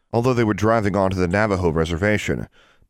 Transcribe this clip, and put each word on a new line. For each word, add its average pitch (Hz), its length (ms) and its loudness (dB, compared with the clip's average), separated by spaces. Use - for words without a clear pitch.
Although 120 220 0
they 117 100 2
were 107 120 2
driving 104 400 0
onto 95 200 0
the 90 120 0
Navajo 95 420 0
reservation, 82 800 -2